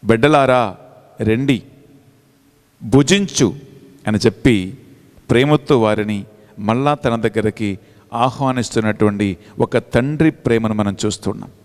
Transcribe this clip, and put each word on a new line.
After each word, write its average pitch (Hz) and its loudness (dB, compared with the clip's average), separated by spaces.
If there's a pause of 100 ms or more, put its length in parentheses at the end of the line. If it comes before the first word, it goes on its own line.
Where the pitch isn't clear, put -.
"బిడ్డలారా, 127 2 (440)
రండి, 123 0 (1200)
భుజించు" 139 2 (520)
అని 107 0
చెప్పి 101 0 (520)
ప్రేమతో 139 2
వారిని 107 -2 (340)
మళ్ళా 120 -2
తన 123 -2
దగ్గరికి 107 -4 (340)
ఆహ్వానిస్తున్నటువంటి 110 -2 (220)
ఒక 120 0
తండ్రి 143 0
ప్రేమను 113 -2
మనం 101 -2
చూస్తున్నాం. 104 -6 (140)